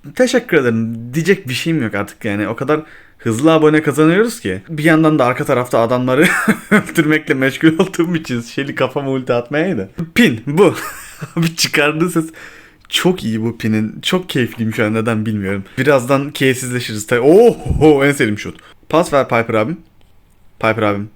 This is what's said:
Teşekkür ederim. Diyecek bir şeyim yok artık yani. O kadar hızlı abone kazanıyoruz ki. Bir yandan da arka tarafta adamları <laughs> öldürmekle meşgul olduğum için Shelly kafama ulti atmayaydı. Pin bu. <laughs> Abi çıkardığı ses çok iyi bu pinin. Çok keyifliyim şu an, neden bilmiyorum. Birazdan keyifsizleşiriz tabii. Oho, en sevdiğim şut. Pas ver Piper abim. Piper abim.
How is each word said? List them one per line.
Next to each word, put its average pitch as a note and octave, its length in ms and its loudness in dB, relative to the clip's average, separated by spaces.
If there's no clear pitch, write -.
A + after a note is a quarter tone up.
Teşekkür A#3+ 420 0
ederim. A#2 560 -2
Diyecek E3 340 0
bir B2+ 60 -6
şeyim D#3 300 -2
yok G2+ 120 -4
artık G2+ 300 -6
yani. G#2 220 -2
O A2+ 80 -4
kadar D3+ 260 -2
hızlı B2 340 0
abone D#3 300 4
kazanıyoruz D#3+ 580 2
ki. F#2+ 300 -6
Bir D3+ 140 -6
yandan D#3 360 4
da B2 60 4
arka B2+ 200 -2
tarafta B2+ 340 0
adamları B2+ 480 2
<laughs> - 220 -4
öldürmekle D#3 640 0
meşgul C3+ 460 2
olduğum E3+ 360 -2
için A#2+ 260 -4
Shelly A#2+ 340 -8
kafama C3+ 360 -2
ulti C3 220 -2
atmayaydı. C#3 560 -2
Pin C#3+ 320 2
bu. D#3 280 4
<laughs> - 300 -16
Abi E3 200 -2
çıkardığı D#3 540 0
ses E3 160 -2
çok - 340 0
iyi A2 180 -2
bu A2+ 160 -4
pinin. A2 440 -2
Çok F#3 280 -2
keyifliyim A2+ 460 -2
şu A#2 100 0
an, G#2+ 80 -2
neden A2 320 -2
bilmiyorum. G2+ 380 -4
Birazdan C#3 540 0
keyifsizleşiriz B2 760 -4
tabii. A#2+ 140 0
Oho, D3+ 840 4
en C#3+ 60 4
sevdiğim A2 280 0
şut. F2+ 200 -12
Pas E3 240 2
ver C3 160 2
Piper A#2 240 0
abim. A2+ 240 -2
Piper A2 240 0
abim. G#2 320 -2